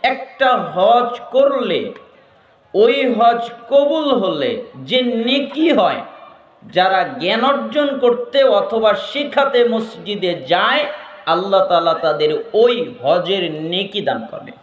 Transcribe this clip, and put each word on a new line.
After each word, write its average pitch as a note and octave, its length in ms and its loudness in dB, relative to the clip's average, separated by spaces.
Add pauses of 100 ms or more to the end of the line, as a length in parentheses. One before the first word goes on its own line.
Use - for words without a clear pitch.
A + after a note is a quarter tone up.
একটা C4 560 0
হজ G#3 640 2 (120)
করলে, B3 640 0 (800)
ওই B3 420 4
হজ A#3 340 2 (200)
কবুল C#4+ 500 2
হলে C#3+ 460 -2 (100)
যে C#3 260 -2
নেকি C4 680 0
হয়, G3 300 0 (680)
যারা F#3 320 2
জ্ঞান F3+ 420 -2
অর্জন C#4 540 0
করতে A#3+ 440 -2
অথবা A3 500 2
শিখাতে C4 760 0
মসজিদে G#3 640 -4
যায়, G#3+ 520 0 (400)
আল্লাহ F#3 400 2
তাআলা E3+ 280 2
তাদের D3+ 500 0 (100)
ওই G#3+ 500 2
হজের E3+ 480 0
নেকি F3+ 500 -6
দান G3 240 -4
করে। - 260 -16 (120)